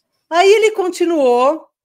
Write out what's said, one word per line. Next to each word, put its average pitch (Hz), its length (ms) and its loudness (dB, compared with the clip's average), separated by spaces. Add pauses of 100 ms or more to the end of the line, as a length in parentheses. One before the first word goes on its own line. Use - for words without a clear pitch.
(300)
Aí 359 200 2
ele 427 220 2
continuou. 311 960 -2 (160)